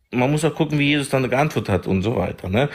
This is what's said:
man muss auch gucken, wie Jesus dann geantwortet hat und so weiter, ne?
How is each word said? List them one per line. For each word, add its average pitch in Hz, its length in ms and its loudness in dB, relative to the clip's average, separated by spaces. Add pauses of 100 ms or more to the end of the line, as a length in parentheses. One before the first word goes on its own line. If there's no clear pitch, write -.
(120)
man 123 200 2
muss 151 140 0
auch 147 80 0
gucken, 151 260 0
wie 143 100 2
Jesus 147 200 0
dann 131 200 0
geantwortet 131 440 0
hat 90 140 -2
und 95 160 2
so 113 120 0
weiter, - 340 -4
ne? 123 260 2